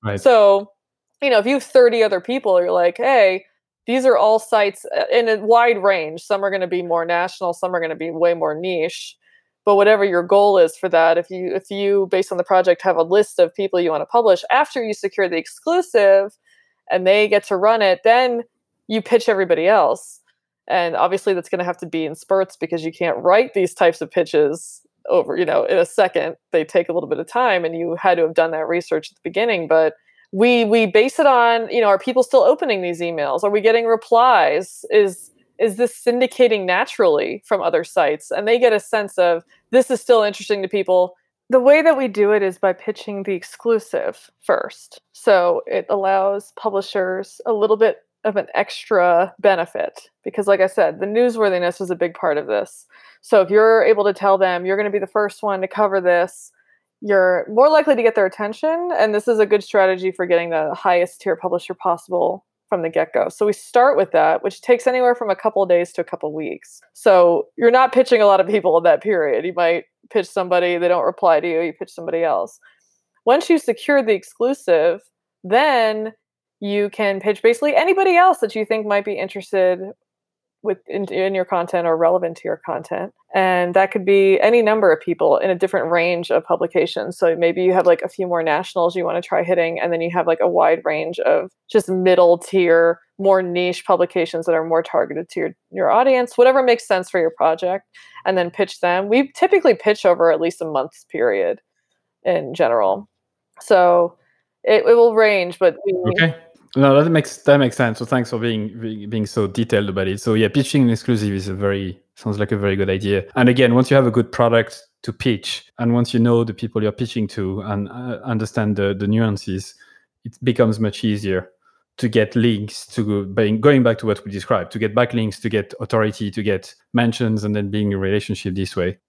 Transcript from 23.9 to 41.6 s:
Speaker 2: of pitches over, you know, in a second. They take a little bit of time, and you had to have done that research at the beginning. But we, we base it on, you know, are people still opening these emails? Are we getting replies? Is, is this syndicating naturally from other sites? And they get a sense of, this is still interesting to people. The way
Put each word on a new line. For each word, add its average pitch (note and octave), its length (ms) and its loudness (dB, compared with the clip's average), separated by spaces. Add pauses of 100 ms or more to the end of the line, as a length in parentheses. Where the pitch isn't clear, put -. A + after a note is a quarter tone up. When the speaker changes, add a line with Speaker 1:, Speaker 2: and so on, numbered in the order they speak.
Speaker 2:
of D3+ 80 -10
pitches D3+ 720 -2 (280)
over, D#3 260 0
you F3+ 100 -2
know, D3 200 0
in F#3+ 120 0
a F3 80 2
second. E3+ 520 -2 (140)
They D#3+ 140 0
take E3+ 240 -4
a E3+ 40 -6
little F3 160 -6
bit D3+ 100 -4
of E3 80 -10
time, G#3 380 -2
and E3 100 -6
you E3 200 -6
had F3+ 200 2
to E3+ 80 0
have D#3+ 100 -2
done E3 180 -2
that D#3 160 -6
research E3 440 -6
at - 40 -20
the - 80 -20
beginning. F#3+ 440 -4
But D#3+ 260 2 (380)
we, A#3 320 2
we A3 220 2
base G#3+ 340 0
it D4+ 60 4
on, A#3 440 2
you A#3+ 120 0
know, G#3+ 60 2
are G3 120 4
people B3 240 0
still C4 200 4
opening A#3+ 380 2
these F3 200 -6
emails? D#3+ 420 -4
Are G3+ 60 2
we G#3 100 0
getting A3+ 260 2
replies? A3+ 1040 2
Is, G3 400 0 (300)
is G#3+ 160 0
this A#3 260 -4
syndicating A#3+ 600 0
naturally F3+ 840 0
from G3 160 -2
other E3+ 220 -2
sites? D3+ 480 -2
And G#3 160 -4
they A#3 100 2
get A#3+ 140 4
a G#3 80 0
sense G#3 380 -6
of, E3+ 260 2 (280)
this B3+ 200 2
is A#3+ 80 -2
still A3+ 240 2
interesting G#3 380 -4
to F#3+ 80 -6
people. F#3 460 0 (340)
The B3+ 100 4
way C#4+ 220 6